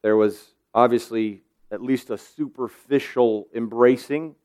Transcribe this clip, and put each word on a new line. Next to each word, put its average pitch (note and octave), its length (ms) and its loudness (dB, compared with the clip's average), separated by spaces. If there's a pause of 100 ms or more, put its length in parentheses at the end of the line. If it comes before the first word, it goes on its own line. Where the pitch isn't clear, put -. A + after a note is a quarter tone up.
There G#2+ 120 2
was G#2+ 380 0 (200)
obviously A2+ 680 0 (280)
at G#2+ 120 -12
least B2+ 300 -4
a G#2 60 -8
superficial B2 1400 -4
embracing B2 920 0